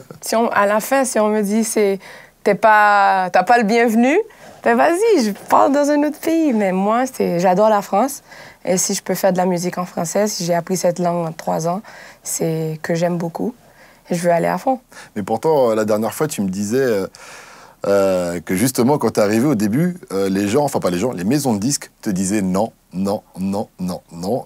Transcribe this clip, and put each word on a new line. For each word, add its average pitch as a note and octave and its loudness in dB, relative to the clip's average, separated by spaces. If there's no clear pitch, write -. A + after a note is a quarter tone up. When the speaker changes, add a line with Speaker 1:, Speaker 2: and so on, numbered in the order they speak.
Speaker 1:
Si - -4
on, A3+ 2
à G3+ 2
la G#3 2
fin, C4+ 0
si A#3+ -2
on G#3+ 2
me G#3+ 0
dit, G#3+ 0
c'est, G3+ 0
t'es G3+ 2
pas, G3+ 4
t'as F#3 4
pas A#3+ 4
le A#3+ 2
bienvenu, A#3 2
ben A#3 2
vas-y, E4+ 2
je G#3 0
pars - 4
dans C#4+ 2
un D4 2
autre D4 -4
pays. D#4+ 0
Mais G#3 0
moi, G#3 0
c'est, F3+ -2
j'adore F#3+ 4
la G#3 2
France. G#3+ -2
Et F#3 0
si G3 -2
je F#3+ -6
peux F#3+ -4
faire F#3+ 2
de F3+ -4
la F3+ 2
musique F3+ -2
en F3+ -2
français, G3 -2
si F#3+ -6
j'ai E3+ 0
appris E3+ -2
cette F3 0
langue F3 -2
en D#3 -8
trois E3+ -4
ans, F3+ -4
c'est D#3+ -4
que E3+ -2
j'aime F3 0
beaucoup. E3+ -6
Et F#3 -2
je E3+ -4
veux F3 2
aller E3+ 2
à F3 -2
fond. C4 -2
Speaker 2:
Mais G#2 -6
pourtant, B2 2
euh, A2 0
la A2 2
dernière G#2+ 0
fois, D#3+ -2
tu B2+ -6
me G2 -2
disais, G2+ -2
euh, B2+ 0
euh, F#2 0
que F#2+ -4
justement, B2 2
quand A2+ 0
t'es A2+ 0
arrivé A2 2
au D3+ 2
début, C3+ 0
euh, G2 -2
les G2 0
gens, C3 0
enfin C3+ -4
pas F2+ -2
les F2+ -2
gens, A#2+ -2
les F2+ -8
maisons C3 0
de G2+ -2
disques F#2+ -4
te - -6
disaient G2 -2
non, F#2+ -2
non, G2 -2
non, G2 -4
non, F2+ -6
non, F#2 -6